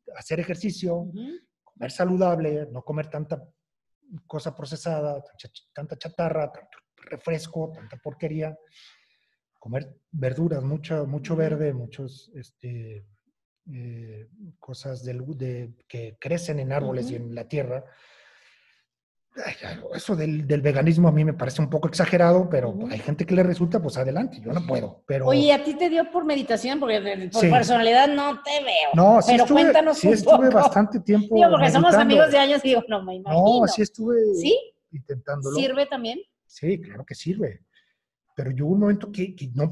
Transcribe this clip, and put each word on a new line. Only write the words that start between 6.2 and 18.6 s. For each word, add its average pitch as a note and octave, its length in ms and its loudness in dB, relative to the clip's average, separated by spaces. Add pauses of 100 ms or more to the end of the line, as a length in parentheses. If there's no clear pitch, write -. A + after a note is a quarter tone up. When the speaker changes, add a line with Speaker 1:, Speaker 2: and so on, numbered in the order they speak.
Speaker 1:
tanto - 280 -20 (180)
refresco, D#3+ 760 -10
tanta A2 240 -20
porquería. D#3 580 -8 (1000)
Comer C3 360 -10 (160)
verduras, C#3 540 -4
mucha, D3+ 400 -6
mucho C#3+ 300 -8
Speaker 2:
Ujú. D#3+ 80 -2
Speaker 1:
verde, D3+ 320 -2
muchos... B2+ 600 -14
Este, A2+ 680 -16 (680)
eh, A#2 580 -16 (300)
cosas B2+ 460 -16
del, B2+ 180 -12 (140)
de, B2 380 -12 (120)
que A2+ 320 -16
crecen D#3 400 -6
en C3 140 -6
árboles B2+ 380 -6
y A#2+ 60 -10
Speaker 2:
Ujú. A#2+ 80 -12
Speaker 1:
en A#2 100 -14
la A#2 140 -14
tierra. C3 360 -6 (1600)